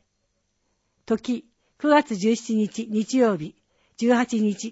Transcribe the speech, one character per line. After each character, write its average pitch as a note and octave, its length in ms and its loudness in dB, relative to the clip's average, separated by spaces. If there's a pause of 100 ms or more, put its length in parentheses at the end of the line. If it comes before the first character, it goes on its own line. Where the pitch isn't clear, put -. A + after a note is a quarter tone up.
(1080)
時、 A#3 400 -4 (320)
九 D4 100 0
月 D4 260 4
十 G#3+ 200 2
七 A3 200 -4
日 G#3+ 320 -2
日 G#3+ 300 -2
曜 A3+ 180 4
日、 D#3 200 -10 (420)
十 A#3+ 160 2
八 A#3+ 260 0
日 G#3+ 320 -2